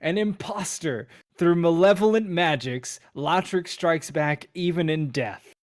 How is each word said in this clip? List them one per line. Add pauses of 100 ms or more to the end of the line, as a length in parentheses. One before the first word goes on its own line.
An
imposter! (280)
Through
malevolent
magics, (160)
Lautrec
strikes
back
even
in
death.